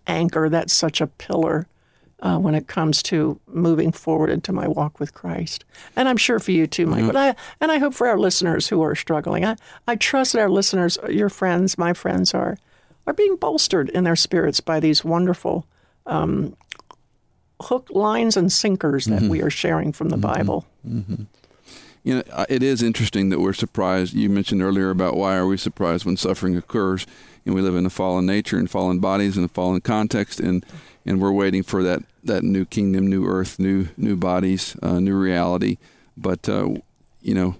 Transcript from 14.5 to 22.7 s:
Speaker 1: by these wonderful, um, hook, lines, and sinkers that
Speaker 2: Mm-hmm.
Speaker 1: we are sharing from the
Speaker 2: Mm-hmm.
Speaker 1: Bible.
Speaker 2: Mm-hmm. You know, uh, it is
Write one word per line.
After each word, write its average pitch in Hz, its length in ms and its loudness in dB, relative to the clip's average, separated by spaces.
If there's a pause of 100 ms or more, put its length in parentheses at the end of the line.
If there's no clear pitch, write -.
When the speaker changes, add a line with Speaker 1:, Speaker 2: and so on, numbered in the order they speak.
Speaker 1:
by 160 200 -2
these 156 240 2
wonderful, 170 640 0 (400)
um, 156 500 -2 (1040)
hook, 254 280 -4
lines, 214 480 2
and 185 140 2
sinkers 151 540 0
that 107 140 2
Speaker 2:
Mm-hmm. 104 100 2
Speaker 1:
we - 120 0
are - 80 0
sharing 160 420 -2
from 156 180 -4
the 165 60 0
Speaker 2:
Mm-hmm. - 180 0
Speaker 1:
Bible. - 320 -2 (220)
Speaker 2:
Mm-hmm. 107 360 -6 (800)
You 127 120 0
know, 127 160 -2
uh, 76 160 -4
it 127 160 0
is 131 180 2